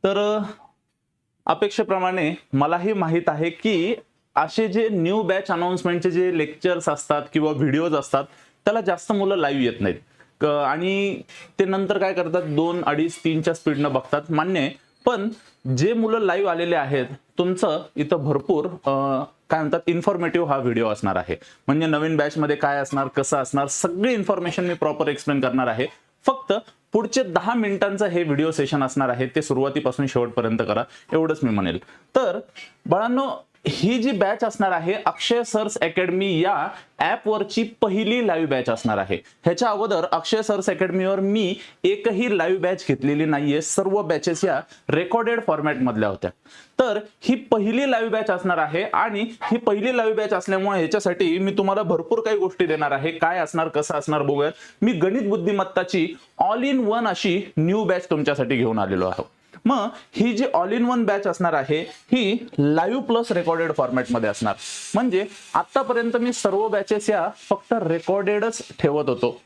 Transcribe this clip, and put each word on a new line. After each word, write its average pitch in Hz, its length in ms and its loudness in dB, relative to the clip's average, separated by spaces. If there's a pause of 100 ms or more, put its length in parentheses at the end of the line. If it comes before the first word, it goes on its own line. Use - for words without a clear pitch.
तर, 208 340 2
अ, 208 40 -4 (1040)
अपेक्षेप्रमाणे 185 880 0 (180)
मलाही 170 400 0
माहीत 170 340 0
आहे 160 240 -2
की 196 440 0 (400)
असे 160 340 0
जे 220 200 0
न्यू 196 340 0
बॅच 190 280 -2
अनाउन्समेंटचे 175 600 0
जे 175 280 0
लेक्चर्स 165 500 -2
असतात 147 340 -2 (100)
किंवा 151 200 2
व्हिडिओज 151 420 0
असतात, 139 300 0 (400)
त्याला 220 160 2
जास्त 180 320 -2
मुलं 196 240 2
लाईव्ह 143 260 2
येत 120 180 0
नाहीत. 95 160 0 (440)
क-, - 40 0
आणि 160 760 0 (360)
ते 196 60 4
नंतर 190 340 0
काय 190 140 0
करतात, 175 300 0
दोन, 165 420 0
अडीच, 156 400 0
तीनच्या 160 300 2
स्पीडनं 147 380 0
बघतात, 139 380 -2
मान्य 165 300 0
आहे. 139 100 -2 (340)
पण 220 240 2 (480)
जे 170 160 4
मुलं 226 260 2
लाईव्ह 190 320 2
आलेले 170 260 0
आहेत, 139 300 0 (320)
तुमचं 180 440 0 (140)
इथं 147 280 0
भरपूर, 151 420 0
अ, 139 560 -2 (280)
काय 160 100 2
म्हणतात, 156 260 0
इन्फॉर्मेटिव्ह 170 640 0
हा 139 80 2
व्हिडिओ 117 320 2
असणार 101 280 -2
आहे. 90 200 -2 (300)
म्हणजे 156 200 2
नवीन 156 300 2
बॅचमध्ये 147 400 0
काय 143 220 0
असणार, 135 300 -2
कसं 139 280 0
असणार, 139 300 0
सगळी 190 480 0
इन्फॉर्मेशन 185 500 -2
मी 175 100 -2
प्रॉपर 151 340 0
एक्सप्लेन 143 320 -2
करणार 127 260 2
आहे. 120 200 0 (400)
फक्त 262 260 0 (400)
पुढचे 233 300 2
दहा 180 320 0
मिनिटांचं 202 520 0
हे 175 160 0
व्हिडिओ 156 280 0
सेशन 143 320 0
असणार 135 260 0
आहे, 123 180 0
ते 151 160 -2
सुरुवातीपासून 139 640 0
शेवटपर्यंत 117 520 0
करा, 107 260 0 (280)
एवढंच 160 300 2
मी 123 80 2
म्हणेल. 92 280 0 (380)
तर 214 220 0 (480)
बाळांनो, 240 600 0 (220)
ही 220 340 0
जी 262 100 2
बॅच 202 320 2
असणार 196 260 0
आहे, 175 240 0 (120)
अक्षय - 360 0
सर्स 214 360 -2
अकॅडमी 185 640 0
या 175 280 0 (300)
ॲपवरची 208 640 0 (180)
पहिली 214 460 2
लाईव्ह 165 240 0
बॅच 127 180 0
असणार 113 300 0
आहे. 95 180 -2
ह्याच्या 170 540 -2
अगोदर 202 420 0
अक्षय 190 300 0
सर्स 202 280 0
अकॅडमीवर 185 500 0
मी 196 340 0 (300)
एकही 202 540 0
लाईव्ह 175 220 2
बॅच 180 280 -2
घेतलेली 143 360 2
नाहीये, 147 380 0
सर्व 196 400 0
बॅचेस 165 420 -2
या 151 160 0 (280)
रेकॉर्डेड 226 580 0
फॉरमॅटमधल्या 127 600 0
होत्या. 92 220 -4 (480)
तर 214 220 2 (200)
ही 247 140 2
पहिली 226 560 -2
लाईव्ह 226 200 0
बॅच 220 200 -2
असणार 180 280 0
आहे 156 240 -2
आणि 214 420 -2 (180)
ही 220 160 0
पहिली 226 380 0
लाईव्ह 220 200 0
बॅच 214 160 -2
असल्यामुळे 190 460 0
ह्याच्यासाठी 175 600 0
मी 196 140 0
तुम्हाला 196 300 0
भरपूर 175 380 0
काही 220 180 0
गोष्टी 185 280 0
देणार 151 240 0
आहे. 139 200 0
काय 165 280 0
असणार, 160 300 -2
कसं 151 260 -2
असणार, 151 280 -2
बघूयात. 143 300 0 (300)
मी 226 100 2
गणित 196 360 0
बुद्धिमत्ताची 185 880 0 (280)
all 220 220 0
in 262 220 2
one 226 200 0
अशी 190 360 0 (140)
न्यू 185 280 2
बॅच 180 260 0
तुमच्यासाठी 139 460 0
घेऊन 113 220 0
आलेलो 95 280 0
आहोत. - 180 -4 (400)
मग 226 240 2 (240)
ही 226 240 0
जी 247 80 0
all 190 340 0
in 240 120 2
one 240 140 2
बॅच 202 220 0
असणार 175 260 0
आहे, 147 300 0
ही 233 640 -2 (120)
लाईव्ह 165 440 2
प्लस 233 300 0
रेकॉर्डेड 165 440 0
फॉरमॅटमध्ये 120 540 0
असणार. 104 240 -2 (400)
म्हणजे 208 320 2 (280)
आतापर्यंत 233 640 0
मी 240 160 0
सर्व 208 360 0
बॅचेस 208 420 -2
या 202 200 0 (200)
फक्त - 220 0
रेकॉर्डेडच 202 920 0 (180)
ठेवत 147 280 2
होतो 120 380 0